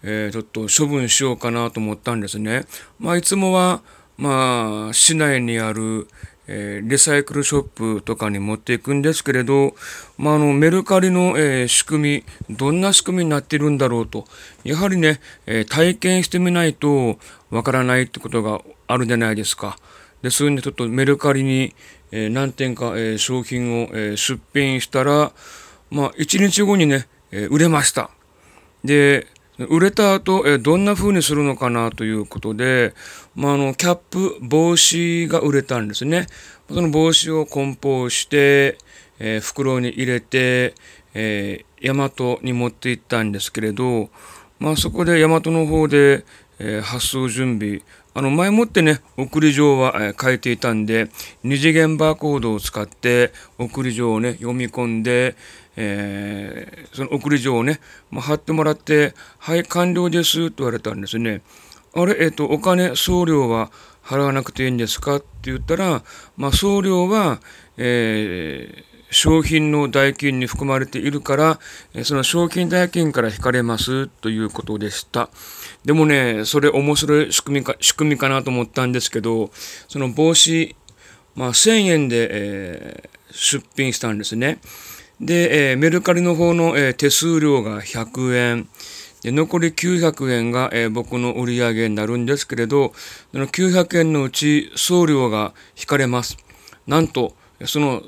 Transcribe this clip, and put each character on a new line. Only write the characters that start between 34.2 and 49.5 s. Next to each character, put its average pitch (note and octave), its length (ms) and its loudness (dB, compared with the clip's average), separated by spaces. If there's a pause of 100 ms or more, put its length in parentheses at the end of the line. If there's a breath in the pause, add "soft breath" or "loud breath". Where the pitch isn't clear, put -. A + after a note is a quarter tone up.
帽 D#3 340 2
子 E3+ 520 2
が - 140 0
売 C#3+ 120 0
れ C3+ 100 2
た B2+ 160 -4
ん G#2 80 -6
で G#2 60 -10
す - 120 -6
ね。 E3+ 200 0 (440 loud breath)
そ E3+ 120 -2
の E3+ 80 0
帽 D#3+ 240 2
子 - 160 0
を D#3 160 -2
梱 C#3 340 -6
包 C3 300 -2
し - 180 -4
て、 C#3 520 4 (400 loud breath)
え A2 180 -4
ー、 G#2+ 40 -4
袋 C3 380 -2
に B2 100 -2
入 B2+ 180 -4
れ B2 140 -2
て、 B2+ 520 0 (400 loud breath)
え G#2 520 -6 (140)
ー、 C3 140 -2
大 C3+ 400 -2
和 - 80 -4
に B2+ 100 -4
持 A#2+ 180 -2
っ - 20 -6
て - 180 -6
行 A#2+ 100 -4
っ - 40 -20
た A#2 180 -2
ん G#2+ 100 -2
で G2+ 80 -6
す - 140 -8
け A2 80 -6
れ G#2+ 120 -4
ど、 A#2+ 360 -2 (480 loud breath)
ま D3+ 140 -2
あ、 D#3 40 -2
そ - 140 -2
こ F3+ 160 -2
で E3+ 140 4
大 D#3 100 6
和 E3 120 4
の E3 260 0
方 D#3 200 2
で、 C#3+ 380 6 (320 soft breath)
え G#2+ 220 -6
ー、 - 20 -6
発 A#2+ 280 -6
送 C3 200 -4
準 A#2+ 300 -2
備、 G#2 240 -4 (320 soft breath)
あ B2+ 60 -4
の、 C3+ 100 0
前 E3+ 180 2
も A3 140 4
っ A3+ 40 0
て F#3+ 140 2
ね、 D3+ 200 2 (160)
送 C3+ 220 -4
り D3+ 140 4